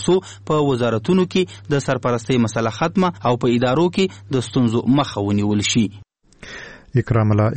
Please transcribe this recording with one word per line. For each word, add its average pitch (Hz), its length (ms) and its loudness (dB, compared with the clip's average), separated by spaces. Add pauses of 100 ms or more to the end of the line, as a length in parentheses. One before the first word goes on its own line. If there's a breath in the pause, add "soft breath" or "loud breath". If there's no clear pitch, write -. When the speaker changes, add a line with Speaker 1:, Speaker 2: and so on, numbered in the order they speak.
Speaker 1:
څو 185 160 2 (240 loud breath)
په 151 240 0
وزارتونو 120 540 0
کې 185 200 0 (280 loud breath)
د 139 180 0
سرپرستۍ 123 480 0
مسله 113 320 0
ختمه 170 400 0 (160)
او 123 120 2
په 131 100 -2 (100)
ادارو 131 320 2
کې 190 160 0 (260 loud breath)
د 127 180 -2
ستونزو 117 380 0
مخه 131 340 0
ونیول 101 240 0 (120)
شي. 101 320 0 (1040 loud breath)
Speaker 2:
اکرام 110 360 2
الله 107 240 4